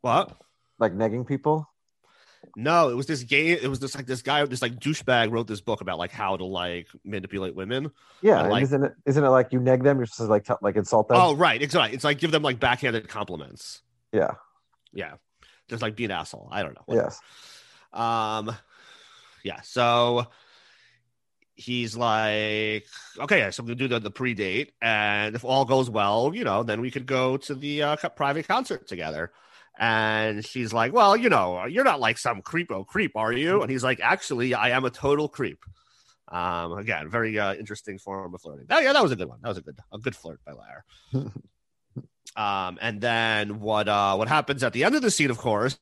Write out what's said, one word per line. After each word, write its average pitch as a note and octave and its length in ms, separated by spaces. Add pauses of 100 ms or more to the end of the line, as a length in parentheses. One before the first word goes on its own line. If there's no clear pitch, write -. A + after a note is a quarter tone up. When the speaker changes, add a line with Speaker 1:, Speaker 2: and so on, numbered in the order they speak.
Speaker 1:
What? E3 340 (440)
Speaker 2:
Like, G#2+ 160
negging A2+ 320
people? D3+ 420 (840)
Speaker 1:
No, D3+ 340
it B2 40
was C3 140
this C#3+ 160
game. D3+ 360
It A#2+ 80
was C3+ 120
this, C3+ 160
like, C3+ 100
this B2 160
guy, D3 240
this, B2+ 160
like, A#2+ 180
douchebag B2 520
wrote A#2 160
this G#2 140
book G#2+ 200
about, F2+ 160
like, F2 140
how G2 260
to, F#2 80
like, F2 420 (160)
manipulate G2 520
women. B2 340 (320)
Speaker 2:
Yeah, G#3 120
Speaker 1:
And, - 100
Speaker 2:
and E3+ 80
Speaker 1:
like, G2+ 120
Speaker 2:
isn't C3+ 200
it, C#3+ 100 (140)
isn't C#3+ 160
it C#3 60
like B2+ 220
you B2+ 80
neg B2+ 220
them, C#3 160
you're B2 80
supposed A2+ 220
to, G#2+ 40
like, G#2 140
t-, B2 160
like, G2+ 140
insult G#2+ 320
them? A#2+ 120
Speaker 1:
Oh, F3+ 140
right, C#3+ 260
exactly. C#3 360
It's C3 80
like D3 160
give E3 100
them, D3+ 140
like, B2+ 160
backhanded A#2+ 500
compliments. E2+ 720 (300)
Speaker 2:
Yeah. G2 240 (580)
Speaker 1:
Yeah, E2 220 (520)
just, A#2 140
like, A2 140
be A#2 100
an G2+ 60
asshole. D#2+ 400
I G2 120
don't D#2 120
know. - 100
Whatever. - 220
Speaker 2:
Yes. - 120 (720)
Speaker 1:
Um, A2 640 (880)
yeah, - 180
so A#2+ 680 (1300)
he's A#2+ 400
like, G#2+ 920 (340)
"Okay, C#3+ 320
so A#2+ 120
we'll A#2 120
do C3 120
the, A#2+ 120
the G#2+ 120
pre-date, A2 680
and G#2+ 540
if A#2+ 100
all C3 200
goes C3 240
well, A2 460
you A#3+ 80
know, A2 200
then A2+ 180
we B2+ 100
could B2+ 140
go C3 320
to C#3 180
the, D3 280
uh, D3 120
co-, D#3 140
private D3 380
concert A3+ 400
together." E2 440 (460)
And A2 680
she's A#2 280
like, A#2 200
"Well, G#3 240
you A#3+ 120
know, F#2 360
you're F3+ 180
not, F#3+ 160
like, A2+ 180
some A2+ 240
creepo A#2+ 440
creep, - 300
are A2 160
you?" E3 300
And B2 100
he's C3 120
like, B2+ 180
"Actually, B2+ 520
I A#2 160
am C3 160
a B2 40
total C#3+ 400
creep." - 340 (640)
Um, F2 460
again, F#2 360
very, A2 300
uh, G2 140
interesting G#2 460
form F#2+ 340
of F2+ 80
flirting. D2 260
That, D4 160
yeah, C4+ 100
that C#4+ 100
was D3+ 80
a B2 40
good F2+ 140
one. A#1 120
That - 80
was F#2+ 100
a - 20
good, - 160 (160)
a F#2+ 60
good G#2+ 160
flirt - 300
by D2+ 80
Lara. A1+ 300 (300)
Speaker 2:
<laughs> C3 180 (1040)
Speaker 1:
Um, G2 440
and A2 180
then A2 600
what, G#2 260
uh, G2+ 300
what A2 100
happens C#3 340
at B2 120
the B2 100
end A3 100
of D4+ 80
the A#3+ 80
scene, D3+ 200
of A#2 80
course A#2 440